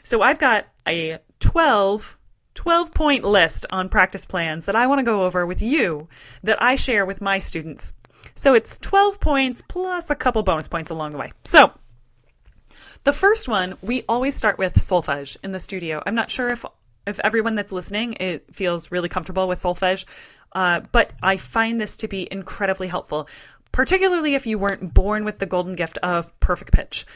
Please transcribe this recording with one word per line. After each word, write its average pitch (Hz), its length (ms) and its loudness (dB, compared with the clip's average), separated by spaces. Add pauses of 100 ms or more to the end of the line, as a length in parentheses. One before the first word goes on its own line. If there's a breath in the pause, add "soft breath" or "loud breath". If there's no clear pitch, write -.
So 220 180 0
I've 254 160 6
got 233 300 2 (200)
a 160 320 -4 (200)
twelve, 214 800 2 (360)
twelve 339 400 0
point 294 300 2
list 202 480 2
on 185 180 -4
practice 190 360 2
plans 165 400 -6
that 202 100 -2
I 233 100 4
want 277 140 2
to 262 40 0
go 214 200 0
over 180 220 0
with 175 160 -4
you 202 460 -2 (360 loud breath)
that 214 180 0
I 240 140 4
share 208 300 0
with 190 160 -6
my 196 180 0
students. - 540 -8 (420 loud breath)
So - 180 4
it's - 240 2
twelve 403 420 2
points 269 480 2
plus 359 420 -4
a 294 60 0
couple 226 280 0
bonus 165 240 0
points 165 240 -8
along 151 220 -6
the 147 40 -10
way. - 140 -8 (140)
So - 260 8 (1300 loud breath)
the 277 80 4
first 415 340 2
one, 185 340 -2
we 240 260 -4
always 254 280 0
start - 220 0
with 185 180 -2
solfege 147 680 0
in 196 80 -8
the 190 80 -6
studio. 165 460 -6
I'm 214 100 -2
not 233 160 -4
sure 247 180 -4
if, 240 140 -6 (420)
if 202 140 -6
everyone 220 360 0
that's 208 180 -6
listening, 208 400 -6
it - 420 -8
feels 175 360 -4
really 175 180 -2
comfortable 185 360 -4
with 180 160 -4
solfege, 180 440 -2 (480 loud breath)
uh, 180 260 0 (140)
but - 180 4 (100)
I 190 140 2
find 226 460 -2
this 214 160 -6
to 220 100 -6
be 190 240 -6
incredibly 190 560 -4
helpful, 156 400 -6 (460 loud breath)
particularly 349 640 2
if 269 120 -4
you 220 100 -2
weren't 190 360 -4
born 208 320 4
with 208 140 -8
the 196 60 -2
golden 180 300 -4
gift 165 220 -4
of 175 420 -4
perfect - 320 0
pitch. - 340 0 (100)